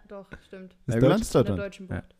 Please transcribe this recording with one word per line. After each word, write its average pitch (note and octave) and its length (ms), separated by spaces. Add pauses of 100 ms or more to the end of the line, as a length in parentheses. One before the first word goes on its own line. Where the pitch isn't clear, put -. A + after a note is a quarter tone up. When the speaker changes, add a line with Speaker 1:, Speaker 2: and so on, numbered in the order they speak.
Speaker 1:
doch, G3 200 (180)
stimmt. F#3+ 320 (100)
Speaker 2:
Ist B2 80
Speaker 3:
Helgoland C3 260
Speaker 2:
Deutsch? - 20
Speaker 3:
ist - 120
Deutschland. C3 140
Speaker 1:
In G2 80
der G2+ 80
deutschen G2+ 240
Bucht. F#2 300